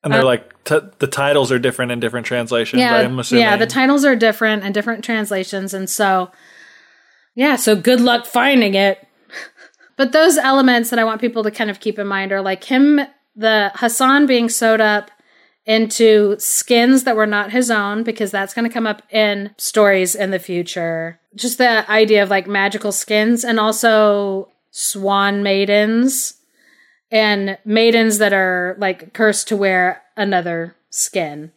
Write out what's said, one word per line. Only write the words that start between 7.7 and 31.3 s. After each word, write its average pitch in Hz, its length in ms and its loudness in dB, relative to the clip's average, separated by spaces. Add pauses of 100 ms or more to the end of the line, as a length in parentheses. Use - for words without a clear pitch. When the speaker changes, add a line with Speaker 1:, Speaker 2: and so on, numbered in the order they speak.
Speaker 2:
good 233 240 2
luck 240 260 2
finding 240 480 2
it. 196 320 0 (220)
<laughs> - 100 -18 (580)
But 254 160 0
those 311 260 4
elements 254 500 2
that 240 100 -2
I 226 60 2
want 220 160 -4
people 226 220 -2
to 214 80 -2
kind 214 180 -4
of 202 100 -8
keep 208 200 -6
in 202 80 -6
mind 196 260 -4
are, 196 80 -2
like, 190 240 -6
him, 277 380 2 (340)
the 214 380 0
Hassan 262 500 2
being 247 240 2
sewed 220 320 0
up 208 300 0 (560)
into 220 720 4
skins 247 680 2
that 240 120 0
were 214 100 2
not 208 240 -4
his 240 200 0
own, 208 320 -2
because 220 280 -4
that's 196 240 -6
gonna 233 160 -4
come 226 160 -4
up 208 160 -6 (100)
in 208 460 -2
stories 196 560 2
in 196 160 -4
the 190 80 -4
future. 170 840 -8 (140)
Just 240 240 -6
the 233 320 2
idea 214 320 4
of, 190 80 -2
like, 190 160 -2
magical 202 460 -2
skins 220 520 0
and 233 160 -2
also 208 880 0 (220)
swan 196 720 -2
maidens 208 960 0 (720)
and 208 560 0
maidens 220 500 2
that 202 160 2
are, 185 460 -2
like, 190 340 -6
cursed 214 360 0
to 214 80 -2
wear 185 460 0 (140)
another 175 600 -4 (120)
skin. 156 680 -8